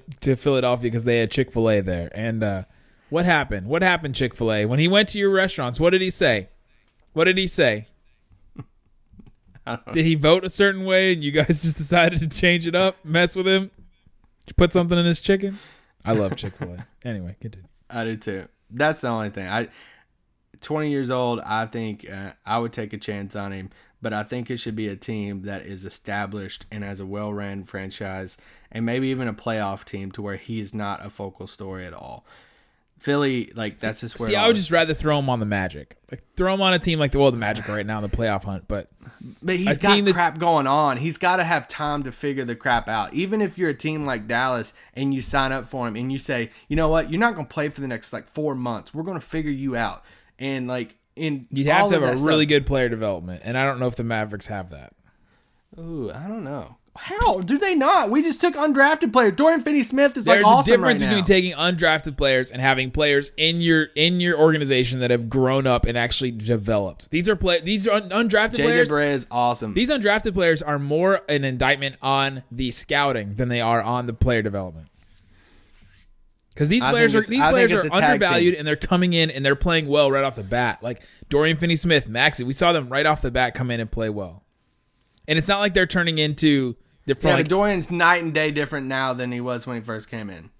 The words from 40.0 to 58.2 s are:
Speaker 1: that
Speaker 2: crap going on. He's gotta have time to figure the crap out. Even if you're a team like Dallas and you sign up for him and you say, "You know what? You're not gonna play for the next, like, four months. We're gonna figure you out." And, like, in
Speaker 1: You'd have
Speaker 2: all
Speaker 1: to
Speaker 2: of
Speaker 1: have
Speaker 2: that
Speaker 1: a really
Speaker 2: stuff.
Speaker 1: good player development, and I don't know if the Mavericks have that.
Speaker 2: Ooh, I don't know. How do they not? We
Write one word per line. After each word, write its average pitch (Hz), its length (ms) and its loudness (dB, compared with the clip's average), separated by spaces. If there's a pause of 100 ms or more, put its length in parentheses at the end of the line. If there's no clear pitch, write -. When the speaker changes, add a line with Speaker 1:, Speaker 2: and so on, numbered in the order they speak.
Speaker 1:
that 190 80 4
Speaker 2:
crap 170 260 0
going 160 260 2
on. 139 320 2
He's 156 220 -6
gotta 185 240 2
have 160 240 -2
time 147 360 -4
to 131 80 -8
figure 135 340 -6
the 117 100 -6
crap 117 340 0
out. 107 240 -4
Even 190 280 -2
if 180 180 -4
you're 170 100 0
a 139 60 -2
team 156 320 -6
like 113 200 -6
Dallas 120 460 -2 (220)
and 139 180 -2
you 131 80 -2
sign 135 300 0
up 131 160 -6
for 123 200 -6
him 107 80 -6
and 127 160 -4
you 135 60 -4
say, 123 320 -4 (180)
"You 147 100 -2
know 160 120 2
what? 156 220 2
You're 170 80 -2
not 226 160 2
gonna 151 120 -8
play 151 220 -4
for - 120 -12
the 135 60 -6
next, 117 240 -8
like, 110 220 -12
four 151 220 -2
months. 120 360 -6
We're 156 120 -8
gonna 175 180 -8
figure 151 300 -6
you 135 240 -4
out." 110 280 -4 (360)
And, 131 280 -6
like, 123 280 -8 (200)
in 143 360 -4
Speaker 1:
You'd 139 160 0
have 165 160 4
Speaker 2:
all 202 80 2
Speaker 1:
to 170 60 4
Speaker 2:
of 151 60 2
Speaker 1:
have 127 140 2
Speaker 2:
that 139 60 0
Speaker 1:
a - 20 0
really 156 200 4
Speaker 2:
stuff. 147 40 -4
Speaker 1:
good 143 160 2
player 131 240 0
development, 95 560 -4
and 120 100 -6
I 131 100 0
don't 131 140 -2
know 127 80 0
if 117 100 -4
the 123 60 -4
Mavericks 107 440 -6
have 95 240 -10
that. 69 220 -20 (840)
Speaker 2:
Ooh, 165 340 -8
I 156 160 -12
don't 214 160 -8
know. 135 340 -12 (200)
How 392 440 0
do 214 160 0
they 381 180 0
not? 269 340 4
We 285 140 4